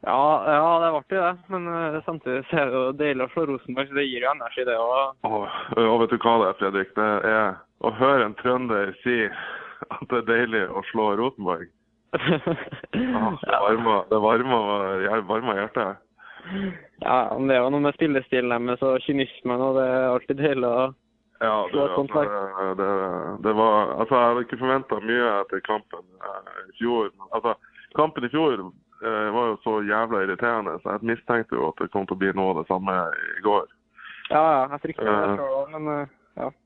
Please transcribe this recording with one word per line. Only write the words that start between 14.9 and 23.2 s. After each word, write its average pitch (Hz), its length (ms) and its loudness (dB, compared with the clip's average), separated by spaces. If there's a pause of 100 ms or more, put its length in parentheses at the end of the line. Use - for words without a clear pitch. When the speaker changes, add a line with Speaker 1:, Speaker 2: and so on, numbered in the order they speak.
Speaker 2:
jeg 101 260 -2
varmer 110 320 -2
hjertet. 104 460 -4 (920)
Speaker 1:
Ja, - 200 0 (120)
men 131 200 -2
det 135 80 4
er 123 80 4
jo 131 80 2
noe 143 120 0
med 143 120 0
spillestilen 127 720 0
deres 123 160 -2
og 131 180 2
kynismen, 131 600 -2
og 131 180 2
det 131 80 2
er 131 180 2
alltid 127 340 0
deilig 135 280 2
å 120 160 2 (580)
Speaker 2:
Ja, 110 180 2
det, 92 120 -2
Speaker 1:
slå 143 120 2
et 180 120 0
sånt 139 180 -2
lag. 151 140 2
Speaker 2:
det, 98 480 -4
det, 95 160 0 (480)